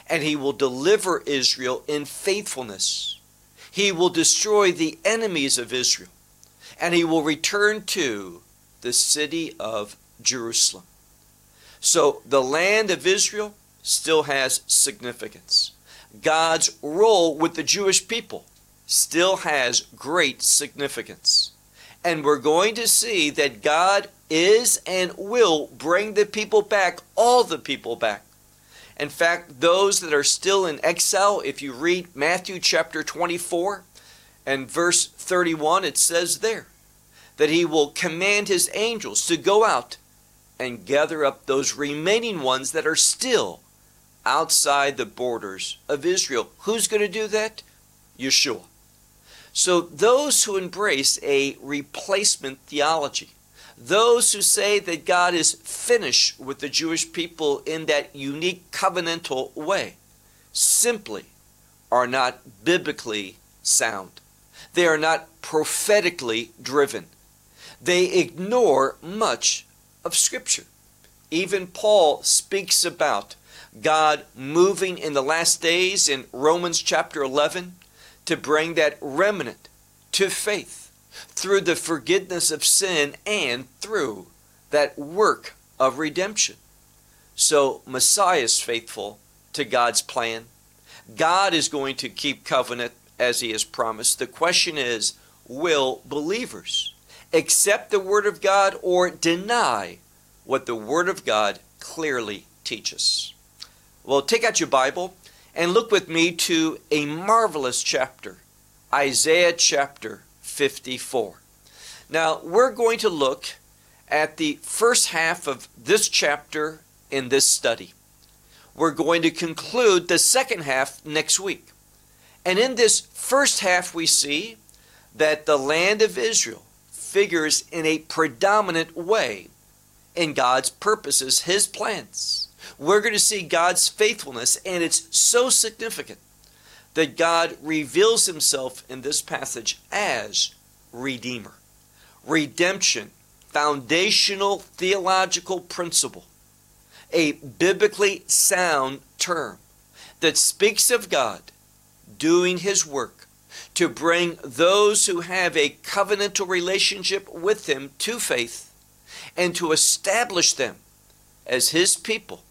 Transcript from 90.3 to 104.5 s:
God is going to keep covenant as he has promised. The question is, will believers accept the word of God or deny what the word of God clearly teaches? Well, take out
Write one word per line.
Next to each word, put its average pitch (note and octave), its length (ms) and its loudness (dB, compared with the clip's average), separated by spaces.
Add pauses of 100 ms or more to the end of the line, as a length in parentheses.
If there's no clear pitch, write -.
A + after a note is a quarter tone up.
God F3+ 380 2
is D#3 160 0
going C#3 280 -4
to C3 120 -8
keep - 360 -6
covenant B2 480 -2 (260)
as B2 220 0
he A#2 120 -4
has A2 120 -4
promised. A2 540 -4
The B2+ 80 -4
question E3 520 0
is, A#2+ 360 -2 (320)
will C#3 580 0
believers D3+ 920 -6 (380)
accept G3+ 580 2
the G#3 100 2
word G3+ 260 0
of G3+ 140 -2
God G3 420 4
or F3+ 280 2
deny E3 880 0 (460)
what C3 220 -2
the A#2+ 80 -4
word C3 340 -2
of F#3 160 -6
God G#2+ 340 2 (200)
clearly A#2+ 680 -6 (180)
teaches? - 720 -4 (680)
Well, C#3 180 2
take A#3 220 0
out A3 160 0